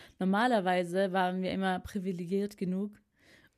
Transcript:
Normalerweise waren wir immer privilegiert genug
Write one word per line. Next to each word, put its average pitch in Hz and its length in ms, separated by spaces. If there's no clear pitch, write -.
Normalerweise 190 960
waren 185 300
wir 185 80
immer 185 300
privilegiert 196 760
genug 190 360